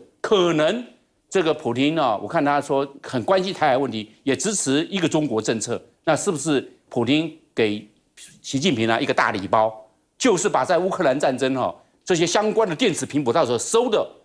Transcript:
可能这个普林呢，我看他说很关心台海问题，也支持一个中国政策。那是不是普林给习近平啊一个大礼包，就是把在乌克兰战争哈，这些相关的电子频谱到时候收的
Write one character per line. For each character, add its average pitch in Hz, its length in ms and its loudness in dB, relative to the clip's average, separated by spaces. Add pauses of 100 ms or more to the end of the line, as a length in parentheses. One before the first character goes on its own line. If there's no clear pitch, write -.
(200)
可 175 340 2
能 185 300 0 (460)
这 190 140 0
个 156 100 2
普 - 180 -4
林 139 220 0
呢， 127 240 0
我 104 80 -8
看 147 180 -2
他 143 160 2
说 139 240 0 (200)
很 123 180 -4
关 190 180 2
心 185 140 -4
台 156 140 0
海 127 80 4
问 135 120 0
题， 110 220 -8 (140)
也 131 100 0
支 156 180 -2
持 147 380 0
一 196 80 -4
个 160 100 0
中 151 200 0
国 110 120 -2
政 113 200 -2
策。 110 200 -6 (240)
那 156 120 2
是 - 120 -4
不 180 80 -2
是 139 320 -2 (200)
普 120 160 -2
林 156 340 0 (160)
给 107 340 -2 (540)
习 - 160 -6
近 156 160 2
平 113 160 0
啊 113 80 2
一 127 80 -2
个 127 80 0
大 120 160 2
礼 101 160 -6
包， 110 260 2 (460)
就 226 180 4
是 208 120 -2
把 - 160 2
在 185 120 2
乌 180 120 0
克 185 160 -2
兰 135 140 2
战 143 180 0
争 131 180 -2
哈， 110 180 -2 (300)
这 185 120 0
些 170 120 2
相 214 240 2
关 220 160 2
的 170 80 -6
电 220 200 0
子 - 100 -6
频 143 180 -2
谱 135 80 0
到 165 140 2
时 120 80 0
候 117 60 0
收 233 320 0
的 180 180 0 (160)